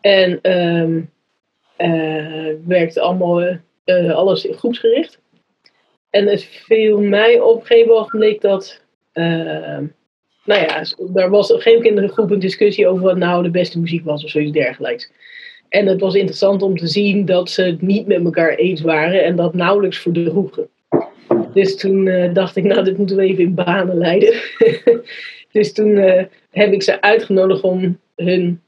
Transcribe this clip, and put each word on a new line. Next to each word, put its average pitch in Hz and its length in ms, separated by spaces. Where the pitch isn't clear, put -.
En, 190 420
ehm, 170 580
eh, 156 760
werkte 170 340
allemaal, 175 580
eh, 175 300
alles 190 360
groepsgericht. 240 680
En 202 160
het 202 180
viel 220 560
mij 208 400
op 233 200
een - 60
gegeven 226 320
ogenblik 214 420
dat, 196 400
ehm, 160 720
nou 202 160
ja, 160 240
s-, - 140
daar 185 320
was 202 200
op 233 60
een - 60
gegeven 233 220
moment 208 160
in 196 60
de 190 60
groep 208 180
een 202 80
discussie 190 480
over 185 180
wat 185 120
nou 175 260
de 175 80
beste 170 280
muziek 165 260
was 147 200
of - 60
zoiets 151 220
dergelijks. 127 580
En 202 180
het 190 140
was 185 140
interessant 196 480
om 190 140
te 170 100
zien 202 380
dat 180 260
ze - 120
het 175 200
niet 196 240
met 180 180
elkaar 165 300
eens 165 260
waren 160 440
en 175 120
dat 170 180
nauwelijks 185 440
verdroegen. 170 680
Dus 196 240
toen, 190 300
eh, 180 280
dacht 185 220
ik, 190 80
nou, 190 200
dit 190 140
moeten 196 180
we 196 60
even 180 220
in 180 100
banen 180 440
leiden. 190 360
<laughs> - 920
Dus 208 200
toen, 214 240
eh, 190 280
heb 196 220
ik 196 100
ze - 180
uitgenodigd 196 600
om 185 380
hun 175 520